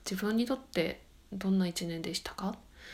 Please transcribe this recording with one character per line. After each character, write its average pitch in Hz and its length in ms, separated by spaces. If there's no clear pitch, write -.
自 190 60
分 214 220
に 240 80
と 269 100
っ - 20
て - 440
ど 190 160
ん 190 100
な 185 80
一 170 200
年 165 140
で 170 120
し 180 80
た - 120
か？ 196 220